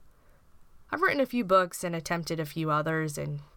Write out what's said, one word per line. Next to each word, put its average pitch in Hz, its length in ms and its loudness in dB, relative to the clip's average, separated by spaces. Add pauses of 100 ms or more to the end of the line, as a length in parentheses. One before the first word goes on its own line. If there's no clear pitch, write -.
(920)
I've 302 100 -2
written 349 180 2
a 262 80 4
few 240 160 -2
books 185 400 2
and 170 120 -2
attempted 165 440 -2
a 156 60 -2
few 156 260 -2
others 156 460 0
and 147 240 -6 (140)